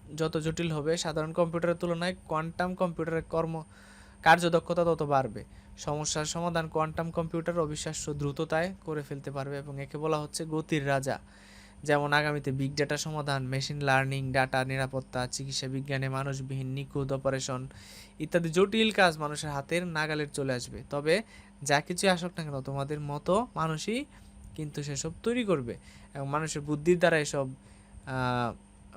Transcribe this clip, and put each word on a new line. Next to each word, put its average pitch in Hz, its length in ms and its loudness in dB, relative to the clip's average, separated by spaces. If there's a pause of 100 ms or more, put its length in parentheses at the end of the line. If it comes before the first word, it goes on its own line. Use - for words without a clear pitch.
(160)
যত 160 200 0
জটিল 160 360 0
হবে 156 240 0
সাধারণ 160 360 -2
কম্পিউটারের 170 440 2
তুলনায় 175 400 -2 (120)
কোয়ান্টাম 165 460 -2
কম্পিউটারের 165 480 -2
কর্ম, 165 400 -2 (600)
কার্যদক্ষতা 170 640 6
তত 160 180 2
বাড়বে। 131 420 2 (340)
সমস্যার 151 460 -4
সমাধান 165 440 -2
কোয়ান্টাম 156 420 -2
কম্পিউটার 170 480 -2
অবিশ্বাস্য 151 560 -4
দ্রুততায় 160 600 -2 (100)
করে 151 180 -4
ফেলতে 139 280 -8
পারবে 139 280 -6
এবং 139 240 -10
একে 139 160 -10
বলা 156 200 2
হচ্ছে 151 260 -6
গতির 156 420 -2
রাজা। 135 320 0 (640)
যেমন 147 300 4
আগামীতে 147 400 2
বিগ 139 220 -2
ডেটা 147 220 2
সমাধান, 143 500 -2
মেশিন 135 340 -4
লার্নিং, 135 520 2
ডেটা 131 320 2
নিরাপত্তা, 131 640 -2
চিকিৎসা 135 420 -6
বিজ্ঞানে 135 400 -2
মানুষবিহীন 135 580 -4
নিখুঁত 135 460 -4
অপারেশন 131 560 0 (500)
ইত্যাদি 165 300 2
জটিল 202 420 6
কাজ 185 280 6
মানুষের 151 320 -4
হাতের 165 360 -2
নাগালের 156 460 -2
চলে 135 200 0
আসবে। 120 380 -6
তবে 156 320 2 (400)
যা 143 180 4
কিছুই 180 300 2
আসুক 175 280 0
না 160 60 -6
কেন, 143 160 -4
তোমাদের 139 400 -4
মতো 147 540 0
মানুষই 160 500 -2 (520)
কিন্তু 147 260 -6
সেসব 147 300 -6 (100)
তৈরি 240 220 0
করবে 135 320 0 (380)
এবং 139 140 -6
মানুষের 151 340 -2
বুদ্ধির 151 360 4
দ্বারা 165 200 6
এসব, 143 300 0
আহ, 127 1080 -4 (420)